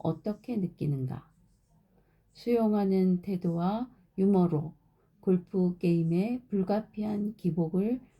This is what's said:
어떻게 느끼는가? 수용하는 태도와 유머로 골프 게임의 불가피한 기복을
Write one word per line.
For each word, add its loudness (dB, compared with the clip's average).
어떻게 -4
느끼는가? -4
수용하는 2
태도와 -2
유머로 2
골프 0
게임의 0
불가피한 -4
기복을 -2